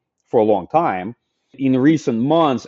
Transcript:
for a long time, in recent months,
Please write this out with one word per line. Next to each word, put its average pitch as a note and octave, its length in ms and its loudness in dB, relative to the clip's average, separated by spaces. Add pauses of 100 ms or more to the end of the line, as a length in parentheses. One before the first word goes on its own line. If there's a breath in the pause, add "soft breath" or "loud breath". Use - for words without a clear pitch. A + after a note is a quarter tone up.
(260)
for B2 140 0
a G#2+ 40 4
long G2+ 240 0
time, A#2 480 -4 (380)
in C3 240 -2
recent C#3 420 0
months, C#3+ 480 0